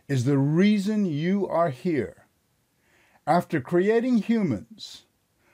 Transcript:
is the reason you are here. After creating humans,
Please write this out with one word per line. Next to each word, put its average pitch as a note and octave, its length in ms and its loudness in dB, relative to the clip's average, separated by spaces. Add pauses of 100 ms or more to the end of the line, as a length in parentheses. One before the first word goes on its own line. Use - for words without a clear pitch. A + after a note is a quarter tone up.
is C3 160 -2
the C#3+ 120 2
reason G3 720 2
you F3+ 400 -2
are E3 240 0
here. B2+ 560 -6 (960)
After E3 360 0
creating A3 640 2
humans, - 800 -4 (500)